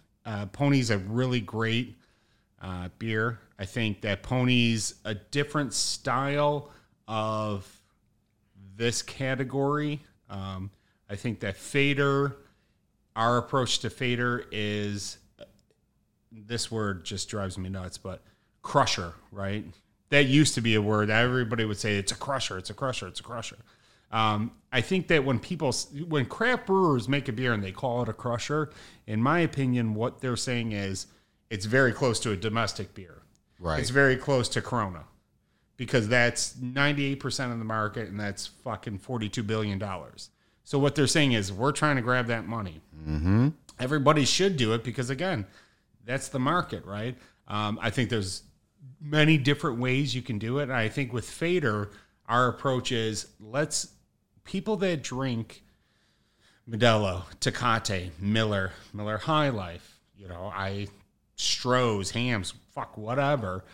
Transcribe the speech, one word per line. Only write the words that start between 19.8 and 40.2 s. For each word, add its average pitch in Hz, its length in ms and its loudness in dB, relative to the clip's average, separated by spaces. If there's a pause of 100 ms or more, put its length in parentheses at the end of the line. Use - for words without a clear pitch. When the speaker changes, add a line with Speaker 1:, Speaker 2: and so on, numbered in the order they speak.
Speaker 1:
That 143 160 8
used 143 300 6
to 127 40 -2
be 113 140 4
a 107 80 6
word. 104 260 2
Everybody 117 560 2
would 104 140 -4
say, 104 180 0
"It's 98 160 -2
a - 40 -8
crusher, 127 420 -4
it's 92 100 -10
a 104 60 -10
crusher, 127 320 -4
it's 90 140 -12
a - 20 -12
crusher." 117 340 -12 (560)
Um, 110 400 2 (200)
I 127 100 4
think 180 260 0
that 156 160 4
when 135 140 2
people, 156 300 -4
s-, - 200 -2 (200)
when 147 180 0
craft 247 400 0
brewers 160 420 4
make 139 200 0
a 127 40 -2
beer 123 220 0
and 101 80 0
they 95 100 -6
call 120 300 -2
it 110 60 -4
a 110 40 -2
crusher, 143 580 -2 (360)
in 110 160 0
my 156 180 4
opinion, 123 540 0
what 113 260 -2
they're 127 160 -2
saying 117 360 -2
is 98 340 -4 (440)
it's 101 140 -4
very 120 280 4
close 120 280 0
to 117 120 0
a 98 40 0
domestic 107 580 -2
beer. 87 280 -20 (360)
Speaker 2:
Right. 82 220 -2
Speaker 1:
It's 107 100 -2
very 135 260 6
close 131 340 0
to - 120 -2
Corona, 95 420 -4 (720)
because 120 300 2
that's 120 520 2
ninety-eight 139 600 0
percent 127 320 -4
of 117 60 -6
the 113 60 -6
market, 110 440 -2
and 101 120 -8
that's 101 260 -6
fucking 107 520 -8
forty-two 113 440 -4
billion 104 360 0
dollars. 92 520 -10 (340)